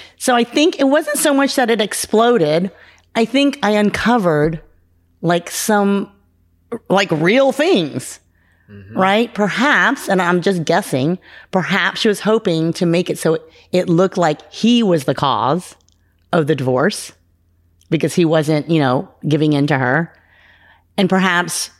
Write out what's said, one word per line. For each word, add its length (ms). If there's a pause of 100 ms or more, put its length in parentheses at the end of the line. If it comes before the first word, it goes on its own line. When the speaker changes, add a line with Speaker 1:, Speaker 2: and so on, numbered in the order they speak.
(180)
Speaker 1:
So 160
I 100
think 360
it 40
wasn't 340
so 160
much 220
that 140
it 100
exploded. 920 (440)
I 100
think 380
I 100
uncovered, 880 (600)
like, 280
some, 600 (760)
like, 220
real 420
things, 680 (500)
Speaker 2:
Mm-hmm. 280
Speaker 1:
right? 360
Perhaps, 760
and 100
I'm 220
just 220
guessing, 540 (320)
perhaps 500
she 80
was 120
hoping 540
to 100
make 240
it 100
so 200 (340)
it 160
looked 300
like 340
he 300
was 220
the 100
cause 600 (600)
of 140
the 60
divorce 580 (760)
because 260
he 120
wasn't, 420
you 100
know, 300 (180)
giving 280
in 140
to 100
her. 340 (840)
And 100
perhaps 720